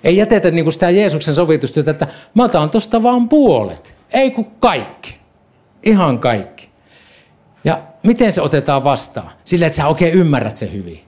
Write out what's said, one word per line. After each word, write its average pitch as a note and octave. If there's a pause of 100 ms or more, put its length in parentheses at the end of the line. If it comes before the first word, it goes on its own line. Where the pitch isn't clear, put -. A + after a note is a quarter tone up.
Ei F3
jätetä G3+
niinku D#3+
sitä F3
Jeesuksen E3
sovitustyötä, D#3
että D3 (260)
mä A#3
otan D#3
tosta A3
vaan B3
puolet. D3 (180)
Ei C4+
kun A#3
kaikki. - (680)
Ihan F3
kaikki. A2 (960)
Ja D#3 (200)
miten A3+
se F3+
otetaan C#3+
vastaan? A#2+ (120)
Sillä, E3+
että D3+
sä D3
oikein D#3+
ymmärrät C#3
sen G2+
hyvin. F#2+